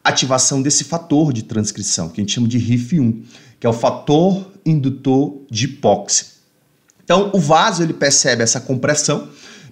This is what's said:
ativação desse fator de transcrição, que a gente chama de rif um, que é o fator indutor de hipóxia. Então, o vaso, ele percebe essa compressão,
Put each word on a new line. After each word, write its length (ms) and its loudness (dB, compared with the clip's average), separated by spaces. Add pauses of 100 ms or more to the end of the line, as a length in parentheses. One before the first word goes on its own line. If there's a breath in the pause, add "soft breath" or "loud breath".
ativação 580 0
desse 220 0
fator 500 0
de 120 -6
transcrição, 640 -4
que 120 -8
a 20 -2
gente 100 -4
chama 160 0
de 100 0
rif 400 0
um, 240 0 (380 loud breath)
que 60 -2
é 40 2
o 20 4
fator 760 0 (160)
indutor 840 0
de 180 -4
hipóxia. 600 -2 (800)
Então, 280 2
o 60 2
vaso, 440 2
ele 100 -2
percebe 500 0
essa 180 -2
compressão, 680 -2 (440 loud breath)